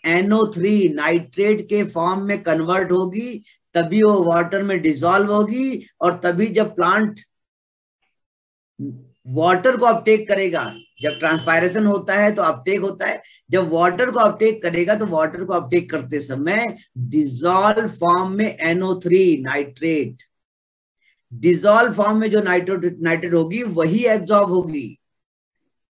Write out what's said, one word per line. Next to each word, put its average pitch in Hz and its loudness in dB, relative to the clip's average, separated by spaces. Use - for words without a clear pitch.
एनओ 202 2
three 196 2
nitrate 170 0
के 208 0
form 180 -2
में 202 -4
convert 170 0
होगी, 208 -4
तभी 170 0
वो 208 4
water 170 0
में 190 -2
dissolve 175 2
होगी 220 -2
और 175 0
तभी 175 0
जब 202 -2
plant 190 0
water 180 2
को 233 2
uptake 220 2
करेगा, 170 -2
जब 147 -4
transpiration 165 0
होता 202 0
है 208 2
तो 208 -2
uptake 170 -2
होता 190 -6
है, - -6
जब 175 2
water 175 2
को 247 -2
uptake 220 2
करेगा 175 0
तो 208 -4
water 165 -2
को 185 -6
uptake 165 -2
करते 143 -6
समय 160 -4
dissolve 170 0
form 175 0
में 208 -2
एनओ 180 -2
थ्री 175 4
nitrate, 139 -4
dissolve 196 4
form 214 0
में 214 -2
जो 208 2
नाइट्रो-, 180 -2
nitrate 170 -2
होगी 170 0
वही 180 0
absorb 202 2
होगी, 165 -4